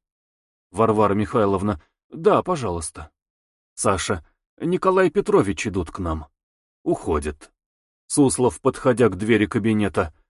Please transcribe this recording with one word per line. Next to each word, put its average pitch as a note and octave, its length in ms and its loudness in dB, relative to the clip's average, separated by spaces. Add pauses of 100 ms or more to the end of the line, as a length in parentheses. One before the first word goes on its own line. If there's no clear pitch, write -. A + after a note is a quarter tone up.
(720)
Варвара G#2 420 2
Михайловна: G2+ 680 0 (300)
«Да, E3 320 0
пожалуйста». F#2 720 -6 (640)
Саша: F#2+ 500 -2 (340)
«Николай F#3 520 0
Петрович E3+ 560 0
идут F2+ 240 -4
к - 80 -14
нам». D#2+ 260 -6 (580)
Уходит. D2+ 680 -4 (560)
Суслов, B2+ 540 2
подходя B2 480 2
к F#2 60 -8
двери G#2+ 300 2
кабинета: G#2 680 -2 (160)